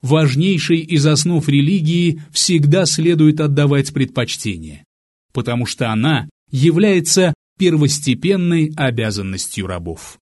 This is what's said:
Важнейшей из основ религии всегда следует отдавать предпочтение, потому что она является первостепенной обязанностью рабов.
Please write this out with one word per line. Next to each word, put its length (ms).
Важнейшей 760
из 260
основ 440
религии 720
всегда 540
следует 560
отдавать 520
предпочтение, 920
потому 320
что 260
она 380
является 840
первостепенной 1200
обязанностью 920
рабов. 560